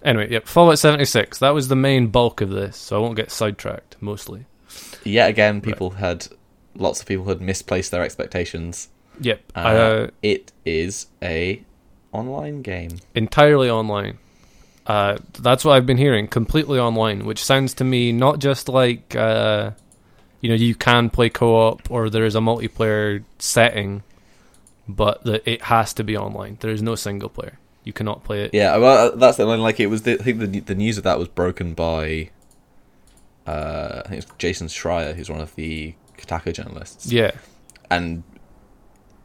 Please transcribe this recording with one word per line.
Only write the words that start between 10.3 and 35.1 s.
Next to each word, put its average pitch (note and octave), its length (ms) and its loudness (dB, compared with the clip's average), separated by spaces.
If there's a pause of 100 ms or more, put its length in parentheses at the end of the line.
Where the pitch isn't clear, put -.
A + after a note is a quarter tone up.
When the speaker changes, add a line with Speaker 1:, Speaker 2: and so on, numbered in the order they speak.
Speaker 2:
is E2+ 420 -4 (140)
a F2 420 -4 (480)
online C#3 500 -8
game. F2 380 -10 (160)
Speaker 1:
Entirely C3+ 540 4
online. G#2+ 480 -4 (680)
Uh, G#2 320 0 (220)
that's B2+ 260 2
what D3 80 6
I've B2+ 120 6
been B2+ 120 2
hearing, B2 300 2
completely C#3 520 0
online, A2 460 0
which G#2+ 180 -6
sounds C3+ 320 2
to C3 80 -2
me B2 280 2
not C3+ 280 2
just C#3 300 -2
like, B2 460 0
uh, A2 560 0 (720)
you A2+ 80 -2
know, A2+ 60 4
you A#2 200 2
can A#2+ 340 4
play A#2 200 2
co-op A2+ 600 2
or A2+ 200 -2
there A2 160 0
is G#2+ 100 0
a A2 40 2
multiplayer A2 840 -2 (160)
setting, G#2 640 0 (840)
but G#2 360 0
that A2 260 -2
it A2+ 140 -4
has A2+ 300 0
to A2+ 100 -6
be G#2 140 -4
online. G2+ 420 -10
There A2 120 -4
is G#2+ 100 -4
no A2+ 140 -2
single G#2 340 -8
player. - 280 -14 (280)
You G#2+ 80 -12
cannot - 300 -6
play G#2 200 -4
it. - 100 -6
Speaker 2:
Yeah, G2+ 240 4
well, A#2+ 300 8
uh, - 80 0
that's A#2+ 220 8
the G#2+ 80 2
line. A2+ 160 2
Like, A2+ 180 0
it G#2 80 4
was A2 160 -2
the, A#2+ 160 2
I G#2+ 40 -6
think A#2 160 0
the, G2 200 -4
the F#2+ 160 -6
news G#2+ 220 -2
of G2 60 -10
that F2+ 160 0
was F2 80 -4
broken F2+ 460 -4
by, D#2+ 560 -4 (1160)
uh, D2+ 580 -8
I - 40 -16
think - 140 -10
it's - 140 -20
Jason F2 300 -6
Schreier, E2 480 -4